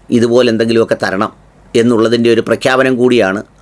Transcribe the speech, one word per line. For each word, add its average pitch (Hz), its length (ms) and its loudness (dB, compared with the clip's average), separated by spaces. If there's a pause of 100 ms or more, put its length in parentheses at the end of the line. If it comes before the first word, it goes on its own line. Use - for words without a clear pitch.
(100)
ഇതുപോലെ 120 400 0
എന്തെങ്കിലുമൊക്കെ 113 520 0
തരണം 101 300 -4 (440)
എന്നുള്ളതിൻ്റെ 117 560 2
ഒരു 110 80 2
പ്രഖ്യാപനം 131 560 0
കൂടിയാണ് 113 460 0 (200)